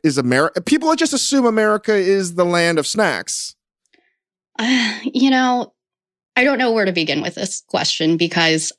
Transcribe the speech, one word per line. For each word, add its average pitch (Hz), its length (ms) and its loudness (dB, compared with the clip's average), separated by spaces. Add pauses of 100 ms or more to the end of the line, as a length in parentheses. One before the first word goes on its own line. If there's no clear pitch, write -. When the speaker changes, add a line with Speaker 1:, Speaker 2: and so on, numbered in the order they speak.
Speaker 1:
Is 143 140 0
Ameri-, 139 480 0
people 320 300 2
just 320 180 0
assume 269 320 0
America 214 480 0
is 190 420 0
the 180 100 2
land 170 340 2
of 143 80 -2
snacks. - 680 -4 (1000)
Speaker 2:
Uh, 233 420 -2
<sighs> - 40 -14
you 254 260 0
know, 254 440 0 (640)
I 254 100 2
don't 269 120 2
know 247 140 0
where 220 140 2
to 190 80 2
begin 151 280 -2
with - 140 -6
this - 320 -6
question 160 500 0
because 165 600 0